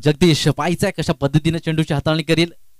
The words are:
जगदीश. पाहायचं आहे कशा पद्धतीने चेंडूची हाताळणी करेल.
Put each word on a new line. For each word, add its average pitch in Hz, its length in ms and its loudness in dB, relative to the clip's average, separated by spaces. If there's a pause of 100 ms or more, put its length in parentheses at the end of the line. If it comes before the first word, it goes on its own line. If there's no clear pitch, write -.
जगदीश. 156 440 2
पाहायचं 165 380 0
आहे 175 160 -4
कशा 170 100 -2
पद्धतीने 151 460 0
चेंडूची 160 360 -2
हाताळणी 156 280 -2
करेल. 160 300 0 (280)